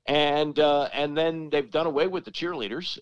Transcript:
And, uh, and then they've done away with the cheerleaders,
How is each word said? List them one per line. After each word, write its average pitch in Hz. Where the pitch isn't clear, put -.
And, 147
uh, 143
and 147
then 160
they've 143
done 156
away 151
with 185
the -
cheerleaders, 156